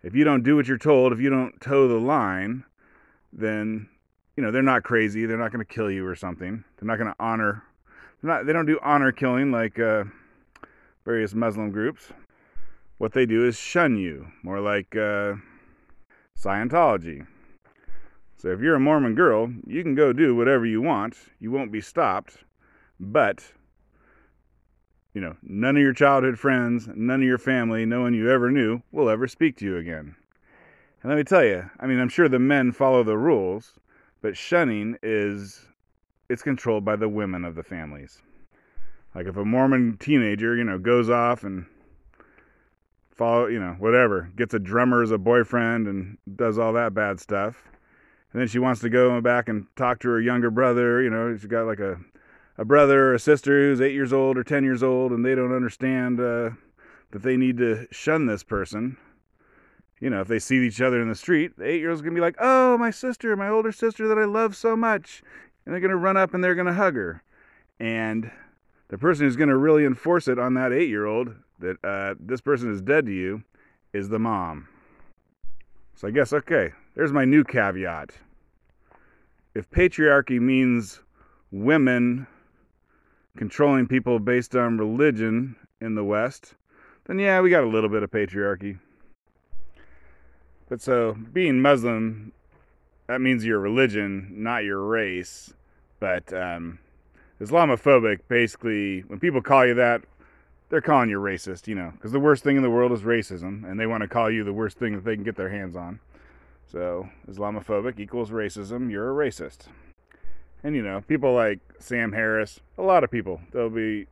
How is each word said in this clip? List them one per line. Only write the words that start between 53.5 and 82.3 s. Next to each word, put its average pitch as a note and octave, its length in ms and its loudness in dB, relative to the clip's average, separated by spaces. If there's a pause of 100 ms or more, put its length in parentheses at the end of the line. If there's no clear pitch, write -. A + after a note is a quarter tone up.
who's C3 120 2
eight C#3 120 2
years C3+ 200 -2
old C3+ 240 2
or B2 60 -2
ten C#3+ 200 0
years B2+ 200 0
old, B2+ 280 2
and A#2 140 0
they C3 80 2
don't B2+ 220 0
understand, B2+ 640 -2
uh, A#2+ 320 -2 (580)
that G2+ 140 -14
they B2+ 140 0
need B2+ 200 2
to A#2 320 0
shun D3+ 380 -2
this G#2 160 -4
person. G#2+ 540 -6 (1040)
You B2+ 120 -4
know, G2 100 -2
if F#2 60 -6
they A2+ 100 -2
see C3 200 0
each A#2+ 240 0
other B2+ 200 2
in A2+ 80 -2
the G#2+ 60 -4
street, E3 420 -2
the F#2 80 -10
eight-year-old's D#3+ 380 -4
gonna E3 100 -6
be E3+ 80 0
like, E3+ 180 0
"Oh, B3+ 380 4
my A#3 140 0
sister, A#3 440 -4
my G3 140 -4
older A3 220 0
sister A3 380 -2
that A3 100 2
I G#3+ 60 2
love G#3 300 -2
so A3+ 200 0
much." A3+ 480 -2 (420)
And - 80 -10
they're F3+ 80 -4
gonna F#3 160 2
run F#3+ 200 2
up F#3+ 180 2
and F3+ 80 0
they're F3+ 100 4
gonna F3 200 0
hug F#3 220 2
her. F2 280 -6 (560)
And A2+ 500 -4 (600)
the G2 80 -10
person D3 280 2
who's B2+ 100 2
gonna C#3 220 4
really D3+ 280 6
enforce D#3 420 0
it B2+ 100 0
on B2+ 160 0
that B2+ 180 0
eight-year-old A#2 640 -2 (260)
that, F#2 240 -8
uh, G2 360 -6
this A#2 220 -8
person B2 300 -2
is G2 100 -6
dead C#3 260 2
to G#2 40 -6
you F#2+ 320 -6 (480)
is G2+ 160 -6
the A2 120 -2
mom. F#2 480 -4 (1300)
So - 120 -10
I G#2+ 40 -6
guess, B2+ 200 0
okay, C#3 420 0 (220)
there's D3+ 160 0
my C#3+ 140 2
new C#3+ 180 6
caveat. F#2 680 -4 (1400)
If G#2 160 -10
patriarchy C#3+ 680 2
means B2 640 0 (500)
women B2 760 2 (1080)